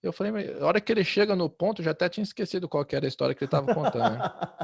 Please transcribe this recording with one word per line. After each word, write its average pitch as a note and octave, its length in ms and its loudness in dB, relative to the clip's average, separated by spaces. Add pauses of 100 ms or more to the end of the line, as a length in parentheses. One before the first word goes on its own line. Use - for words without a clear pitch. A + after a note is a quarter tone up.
Eu F3+ 100 -2
falei, G3+ 180 -4
"Mas G3+ 320 -6
a C#3+ 40 2
hora F#3+ 140 4
que G#3+ 120 -2
ele G#3+ 100 4
chega G3+ 320 4
no F3 160 2
ponto, G3 320 -2
já D#3+ 100 0
até F3+ 160 0
tinha G#3+ 140 -4
esquecido F#3+ 460 -4
qual C#3+ 160 0
que C#3+ 100 -4
era C#3+ 120 0
a - 20 0
história C3+ 260 0
que - 80 -4
ele C#3 80 -2
tava C#3+ 240 2
contando, B2 440 0
né?" - 20 -6 (440)